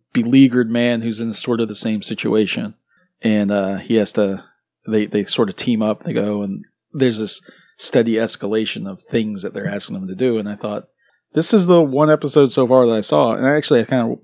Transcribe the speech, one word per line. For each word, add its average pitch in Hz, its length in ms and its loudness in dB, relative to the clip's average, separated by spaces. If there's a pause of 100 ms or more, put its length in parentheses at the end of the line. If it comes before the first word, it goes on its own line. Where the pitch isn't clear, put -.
(140)
beleaguered 123 560 4
man 120 320 0
who's 113 180 -6
in 113 140 -6
sort 117 260 -2
of 113 80 0
the 107 60 -10
same 107 280 -4
situation. 110 720 -2 (480)
And, 104 280 0
uh, 98 260 -2
he 110 200 -2
has 104 180 0
to, 98 300 0 (420)
they, 110 200 0
they 104 180 -2
sort 110 260 -2
of 92 60 -12
team 113 260 -2
up, 107 220 -2
they 165 100 -6
go, 104 280 -2
and 98 220 -8 (280)
there's 127 280 0
this 107 200 -6 (360)
steady 117 380 0
escalation 110 760 -4
of 92 120 -16
things 107 400 -6
that 95 120 -8
they're 98 140 -8
asking 101 280 -8
him 95 120 -10
to 95 60 -10
do. 117 240 0
And 101 100 -6
I 104 80 -10
thought, 107 320 -10 (440)
this 165 220 0
is 190 120 4
the 175 160 6
one 147 280 2
episode 147 400 4
so 127 160 2
far 127 200 6
that 117 100 2
I 107 60 0
saw, 139 320 2
and 117 120 -2
actually 143 340 2
I 110 40 0
kinda 117 400 -2